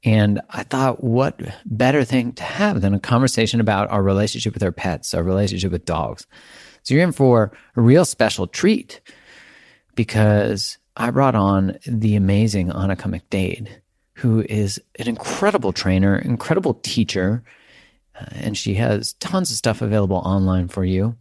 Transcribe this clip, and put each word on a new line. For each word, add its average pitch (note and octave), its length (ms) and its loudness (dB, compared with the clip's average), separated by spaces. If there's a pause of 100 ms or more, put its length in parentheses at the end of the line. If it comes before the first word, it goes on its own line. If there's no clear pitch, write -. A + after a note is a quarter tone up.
And G#2 460 4
I - 140 -10
thought, C3+ 420 -2
what B2+ 360 0 (260)
better B2+ 380 2
thing B2 300 -2
to - 80 -14
have G3 380 -2
than G2 140 2
a G2 60 0
conversation A#2+ 600 0
about G#2 300 0
our G2+ 120 0
relationship G2+ 520 0
with - 80 -4
our F#2 100 0
pets, - 400 -6
our E2+ 100 -2
relationship F#2 500 0
with F2 120 -6
dogs? - 420 -6 (560)
So - 120 -2
you're E3 100 4
in E3+ 80 0
for A#2+ 400 4 (240)
a B2 60 0
real D3 240 8
special G#2 400 -2
treat - 540 0 (920)
because G#2 840 0 (180)
I A#2 140 -2
brought C3 240 2
on G2 520 2
the G#2+ 300 0
amazing G2+ 520 2
Annika F#2+ 360 -4
McDade, F#2+ 640 -6 (460)
who A2 340 2
is G#2 320 -2 (180)
an A2+ 100 -4
incredible A#2+ 640 -2
trainer, F#2+ 440 2
incredible D3 580 -2
teacher, G2+ 680 -2 (760)
uh, - 140 -16
and - 240 -6
she G#2 180 -4
has A2 400 0
tons F#3 360 -4
of A2+ 60 -6
stuff A2 260 -2
available G2+ 360 0
online F#2 500 0
for F#2+ 160 -4
you. F#2+ 360 0